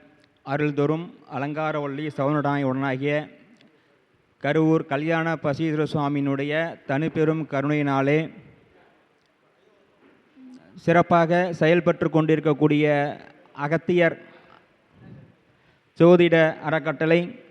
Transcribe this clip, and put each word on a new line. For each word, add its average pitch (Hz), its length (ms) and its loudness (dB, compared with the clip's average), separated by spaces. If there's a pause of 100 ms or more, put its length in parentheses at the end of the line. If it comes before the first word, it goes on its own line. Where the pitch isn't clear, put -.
(420)
அருள் 143 320 -4
தரும் 151 400 -2 (200)
அலங்காரவல்லி 147 800 -6
சௌந்தரநாயகி 143 460 0
உடனாகிய 139 680 -2 (1120)
கருவூர் 156 440 2
கல்யாண 160 480 -2
பசீஸ்வர 156 580 -2
சுவாமியினுடைய 143 880 -2 (100)
தனிப்பெரும் 156 640 -2
கருணையினாலே 143 800 0 (2500)
சிறப்பாக 170 800 2
செயல்பட்டு 165 580 2
கொண்டிருக்கக்கூடிய 151 1040 2 (360)
அகத்தியர் 160 680 0 (1800)
ஜோதிட 170 600 6
அறக்கட்டளை 160 800 -2 (100)